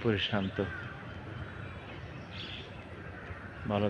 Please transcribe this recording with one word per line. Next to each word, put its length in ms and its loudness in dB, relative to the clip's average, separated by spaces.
পরিশ্রান্ত। 540 6
ভালো 180 6